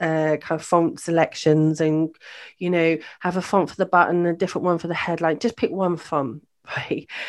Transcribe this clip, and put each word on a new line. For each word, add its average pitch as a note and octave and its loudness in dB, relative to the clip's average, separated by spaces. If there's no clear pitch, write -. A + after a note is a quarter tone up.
uh, D#3 0
kind D#3 -4
of - -12
font E3 2
selections D#3 2
and, D#3 0
you F3+ -2
know, E3 2
have F3+ -2
a F#3 0
font F#3 2
for - -18
the F#3+ 0
button, F3 4
a E3+ 0
different F3+ -2
one E3+ 2
for E3 -8
the E3+ -4
headline. E3 -2
Just A#3 -2
pick - -2
one F3+ 0
font, C#3+ -6
<laughs> - -12
right? - -6